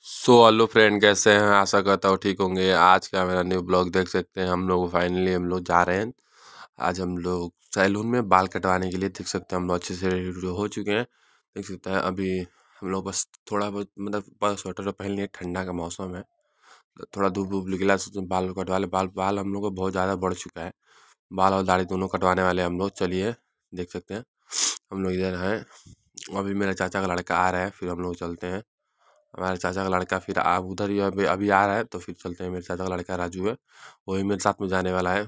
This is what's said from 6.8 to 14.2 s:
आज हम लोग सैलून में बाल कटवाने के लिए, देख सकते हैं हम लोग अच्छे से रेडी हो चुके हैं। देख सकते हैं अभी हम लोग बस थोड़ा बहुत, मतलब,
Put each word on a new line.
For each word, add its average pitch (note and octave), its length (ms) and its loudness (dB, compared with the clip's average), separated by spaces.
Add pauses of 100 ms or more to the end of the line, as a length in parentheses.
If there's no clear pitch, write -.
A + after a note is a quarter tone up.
आज F#2 200 -2
हम F2+ 180 -4
लोग F2 340 -4 (220)
सैलून G2+ 320 2
में A#2 220 0
बाल F#2+ 180 6
कटवाने F#2 440 0
के F2+ 60 -6
लिए, F#2+ 120 -2
देख F#2+ 180 -8
सकते - 300 -6
हैं F2+ 60 0
हम F2+ 60 -2
लोग F2+ 80 0
अच्छे F2 180 -6
से F#2 140 -4
रेडी F2+ 400 -4
हो F#2+ 200 -4
चुके G2+ 220 -6
हैं। A2 140 0 (520)
देख G2+ 100 -12
सकते F#2 240 -12
हैं F#2+ 80 0
अभी F#2 400 -2 (440)
हम F#2 80 -8
लोग F#2+ 140 -4
बस F#2+ 220 -6 (240)
थोड़ा G#2 200 -2
बहुत, G2+ 180 -8 (100)
मतलब, G2+ 260 -6 (180)